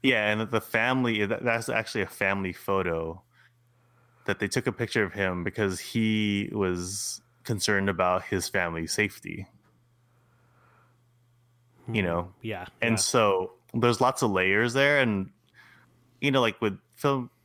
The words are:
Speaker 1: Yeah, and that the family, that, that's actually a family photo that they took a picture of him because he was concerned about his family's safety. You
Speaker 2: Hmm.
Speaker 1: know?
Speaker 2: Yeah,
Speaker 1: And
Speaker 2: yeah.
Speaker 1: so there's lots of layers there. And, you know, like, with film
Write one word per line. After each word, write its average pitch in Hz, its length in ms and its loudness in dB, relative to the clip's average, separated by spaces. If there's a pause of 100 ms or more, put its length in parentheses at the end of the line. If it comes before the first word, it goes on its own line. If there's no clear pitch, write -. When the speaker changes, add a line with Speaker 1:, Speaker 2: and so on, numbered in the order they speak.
Speaker 1:
Yeah, 110 260 4
and 107 100 2
that 110 120 -4
the 113 100 2
family, 117 640 0
that, 104 180 -4
that's 117 240 0
actually 110 360 -2
a 87 40 -4
family 98 460 -2
photo 85 720 -4 (1000)
that 101 120 -2
they 101 100 -2
took 127 200 -2
a 123 40 -2
picture 110 320 -2
of 87 100 -4
him 92 300 -2
because 95 360 -2
he 107 720 0
was 92 720 -4 (220)
concerned 101 460 0
about 90 360 0
his 92 220 -2
family's 82 460 -2
safety. - 540 -6 (2500)
You 110 120 2
Speaker 2:
Hmm. - 0 -
Speaker 1:
know? 87 380 -2
Speaker 2:
Yeah, 95 260 -10 (140)
Speaker 1:
And 113 180 2
Speaker 2:
yeah. - 0 -
Speaker 1:
so 98 540 2 (200)
there's 120 280 2
lots 127 200 2
of 113 100 2
layers 98 420 2
there. 143 260 4
And, 104 320 0 (920)
you 143 100 2
know, 131 100 4
like, 113 200 0
with 101 160 0 (180)
film 135 340 0 (160)